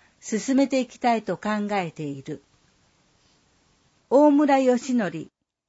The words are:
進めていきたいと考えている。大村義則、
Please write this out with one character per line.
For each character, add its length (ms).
進 360
め 100
て 140
い 80
き 100
た 160
い 80
と 140
考 360
え 200
て 100
い 200
る。 200
大 220
村 260
義 400
則、 300